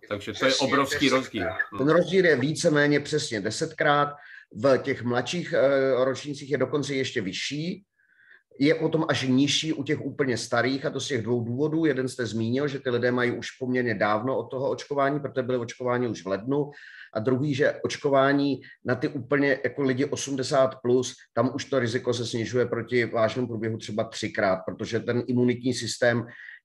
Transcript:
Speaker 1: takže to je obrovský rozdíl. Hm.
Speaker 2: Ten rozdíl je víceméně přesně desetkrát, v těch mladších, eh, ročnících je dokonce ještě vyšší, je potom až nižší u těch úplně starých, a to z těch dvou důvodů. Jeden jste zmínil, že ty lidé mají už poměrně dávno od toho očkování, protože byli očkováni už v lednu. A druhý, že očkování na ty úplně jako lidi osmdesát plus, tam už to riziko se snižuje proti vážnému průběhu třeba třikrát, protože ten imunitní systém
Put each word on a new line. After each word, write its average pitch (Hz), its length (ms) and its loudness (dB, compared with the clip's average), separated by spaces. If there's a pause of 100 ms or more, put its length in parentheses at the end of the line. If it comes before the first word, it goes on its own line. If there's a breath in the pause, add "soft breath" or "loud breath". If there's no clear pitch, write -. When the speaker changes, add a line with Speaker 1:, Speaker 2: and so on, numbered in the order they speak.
Speaker 1:
takže 104 240 -6
to 131 120 0
je 131 100 4
obrovský 139 540 2
rozdíl. 123 360 0
Hm. - 320 -6
Speaker 2:
Ten 135 120 2
rozdíl 175 360 4
je 151 100 6
víceméně 147 640 2
přesně 143 420 -4
desetkrát, 143 680 0 (420 loud breath)
v 127 260 4
těch 120 260 -4
mladších, 127 500 -2
eh, 135 520 4
ročnících 135 460 -4
je 143 60 2
dokonce 135 360 0
ještě 127 280 -2
vyšší, 147 640 -6 (760 soft breath)
je 151 160 6
potom 160 340 0
až 131 180 0
nižší 139 460 2
u 135 100 -4
těch 143 220 -2
úplně 131 320 -2
starých, 131 480 0
a 143 40 -4
to 135 100 -6
z - 80 -6
těch 123 140 -2
dvou 120 220 -2
důvodů. 151 420 0
Jeden 131 220 0
jste 123 180 -6
zmínil, 113 420 -2
že 135 120 -6
ty 131 100 -4
lidé 120 220 2
mají 123 200 2
už - 200 -6
poměrně 123 440 0
dávno 107 420 0
od 117 60 -2
toho 123 260 -4
očkování, 139 500 -2
protože 135 240 -4
byli 127 140 -2
očkováni 123 500 -2
už 107 160 -6
v 95 40 -14
lednu. 135 440 -2 (420 loud breath)
A 110 60 -4
druhý, 127 340 0
že 127 300 2
očkování 139 760 2 (240 loud breath)
na 123 100 0
ty 139 120 -2
úplně 139 560 0
jako - 180 -4
lidi 131 240 2
osmdesát 135 800 0
plus, 123 300 2 (200 loud breath)
tam 123 220 2
už 131 100 -6
to 139 140 0
riziko 120 340 0
se 113 120 -4
snižuje 117 400 0
proti 117 400 0
vážnému 113 420 0
průběhu 110 300 -4
třeba 107 260 -6
třikrát, 98 600 -2
protože 107 340 -4
ten 120 280 -2
imunitní 123 460 2
systém 120 520 0 (400 loud breath)